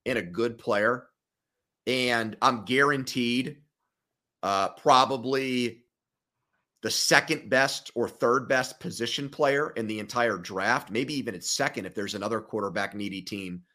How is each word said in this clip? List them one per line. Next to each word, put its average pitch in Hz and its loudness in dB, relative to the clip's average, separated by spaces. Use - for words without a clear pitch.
and 127 -2
a 107 -2
good 113 -2
player, 113 0
and 120 0
I'm 120 4
guaranteed, 131 0
uh, 98 2
probably 131 2
the 110 -2
second 147 2
best 135 2
or 117 0
third 123 0
best 127 -2
position 117 -6
player 143 0
in 113 -4
the 107 -4
entire 110 0
draft, 95 -2
maybe 135 -2
even 117 -6
at - -12
second 139 -2
if 87 -12
there's 101 -6
another 107 -4
quarterback 98 -4
needy 98 -8
team 90 -8